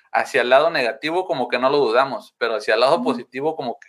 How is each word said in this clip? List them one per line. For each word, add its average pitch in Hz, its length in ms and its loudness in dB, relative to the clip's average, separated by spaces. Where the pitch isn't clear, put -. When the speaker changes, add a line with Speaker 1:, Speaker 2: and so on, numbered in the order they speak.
Speaker 1:
Hacia 113 300 0
el 120 80 0
lado 147 200 4
negativo 151 560 -2
como 135 220 -4
que 123 120 -2
no 131 100 2
lo 147 80 2
dudamos, 127 600 0
pero 113 180 -2
hacia 107 180 -2
el 113 80 2
lado 135 160 4
Speaker 2:
Ujú. 240 80 -6
Speaker 1:
positivo 139 500 -4
como 123 240 -8
que - 100 -20